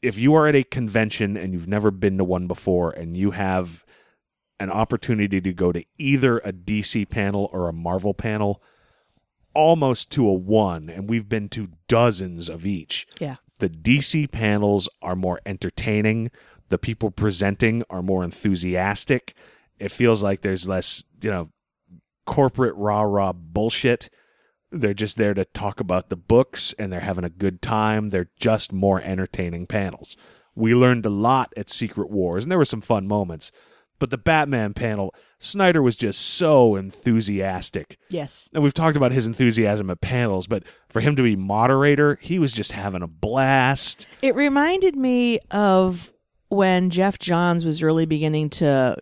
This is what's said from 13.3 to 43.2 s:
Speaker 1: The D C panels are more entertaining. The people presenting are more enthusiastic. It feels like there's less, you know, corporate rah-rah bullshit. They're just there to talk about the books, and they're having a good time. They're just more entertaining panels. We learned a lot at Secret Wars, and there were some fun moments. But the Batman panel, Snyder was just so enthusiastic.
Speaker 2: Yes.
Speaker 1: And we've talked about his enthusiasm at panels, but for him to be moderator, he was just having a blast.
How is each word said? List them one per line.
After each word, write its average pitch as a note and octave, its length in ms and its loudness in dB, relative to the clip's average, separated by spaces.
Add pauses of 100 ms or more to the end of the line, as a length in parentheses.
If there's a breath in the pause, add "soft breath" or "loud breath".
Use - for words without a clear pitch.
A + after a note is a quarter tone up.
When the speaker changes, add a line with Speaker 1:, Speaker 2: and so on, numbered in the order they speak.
Speaker 1:
The F#2+ 120 -2
D E2 300 2
C D3+ 260 0
panels G#2 600 0 (140)
are F#2 140 -4
more F#2 280 -4
entertaining. G#2+ 840 -4 (380 soft breath)
The F#2 100 -2
people A2 320 -4
presenting G#2 800 -2
are F2+ 120 -8
more F#2 200 0
enthusiastic. F#2 1120 -4 (460 soft breath)
It G2+ 100 -8
feels A2+ 320 2
like G2 200 -2
there's F#2 260 -4
less, F#2 340 -4 (180)
you G#2+ 100 -4
know, F2 200 -6 (760)
corporate C3 500 0
rah-rah G2+ 560 2
bullshit. G#2 760 -2 (640)
They're G#2+ 220 -2
just G#2 220 -6
there G#2 180 2
to F#2+ 120 -2
talk - 340 -8
about F2+ 300 -2
the F#2 60 -4
books, - 640 0
and G2+ 140 -6
they're F2 80 -6
having F2+ 240 -4
a F2 60 -4
good F#2 300 -4
time. G#2+ 480 0
They're F#2 300 -2
just A2 340 0
more F#2+ 280 2
entertaining F2+ 680 -6
panels. - 500 -6 (380 soft breath)
We A2+ 200 2
learned B2 320 4
a G#2 40 0
lot A#2 460 0
at G#2 140 -10
Secret G2+ 400 -6
Wars, F#2+ 340 -2
and D#3+ 80 -6
there F#3 60 2
were D3+ 60 6
some A#2 160 -4
fun G2+ 280 -2
moments. F#2+ 420 -4 (480 soft breath)
But B2+ 120 -2
the C3 80 -6
Batman C#3 540 0
panel, G#2+ 420 -4 (240 soft breath)
Snyder F3+ 440 2
was B2 140 2
just G#2 240 -4
so C3 560 4
enthusiastic. F#2+ 1200 -4 (100)
Speaker 2:
Yes. - 460 -8
Speaker 1:
And D#3 80 2
we've C#3+ 120 4
talked D#3+ 220 2
about B2+ 160 4
his B2 140 0
enthusiasm A2 640 2
at F2 100 -6
panels, G#2+ 460 -2
but G2+ 160 -2 (260 loud breath)
for A#2+ 120 -2
him C#3+ 160 2
to C3 60 2
be A2+ 140 4
moderator, C3+ 840 4
he F3+ 160 -2
was C#3+ 140 2
just G#2+ 200 -6
having G2 300 -6
a F2 40 -8
blast. C3 1000 0 (160 loud breath)